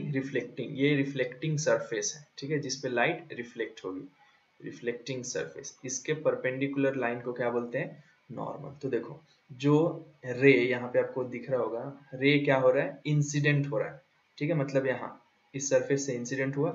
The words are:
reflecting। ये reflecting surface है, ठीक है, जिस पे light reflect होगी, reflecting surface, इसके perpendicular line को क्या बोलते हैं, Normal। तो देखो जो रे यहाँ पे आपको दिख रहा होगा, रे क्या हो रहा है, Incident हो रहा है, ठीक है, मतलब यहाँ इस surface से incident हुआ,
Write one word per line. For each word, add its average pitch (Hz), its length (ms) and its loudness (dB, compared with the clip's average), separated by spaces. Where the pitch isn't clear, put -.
reflecting। 127 680 -4
ये 143 180 4
reflecting 135 640 -2
surface 127 560 0
है, - 100 -20
ठीक 139 140 -8
है, 147 80 0
जिस 131 180 -4
पे 135 120 -4
light 123 440 -2
reflect 117 520 -8
होगी, 92 220 -8
reflecting 120 680 -8
surface, - 600 -8
इसके - 280 -4
perpendicular 135 760 2
line 120 240 0
को 123 120 -4
क्या 120 160 0
बोलते 120 280 -2
हैं, - 260 -6
Normal। 113 500 -10
तो 135 80 -4
देखो 110 300 -4
जो 139 240 4
रे 127 280 8
यहाँ 123 360 2
पे 127 100 2
आपको 123 260 0
दिख 120 240 -8
रहा 127 100 2
होगा, 117 560 -6
रे 139 240 6
क्या 139 180 4
हो 127 140 6
रहा 139 120 4
है, 185 240 -8
Incident 147 600 2
हो 110 100 -2
रहा 98 120 -2
है, - 120 -16
ठीक 147 120 -2
है, 170 80 0
मतलब 135 300 0
यहाँ 117 260 -4
इस 139 160 -6
surface 139 360 2
से 131 100 -2
incident 131 420 -4
हुआ, 156 180 0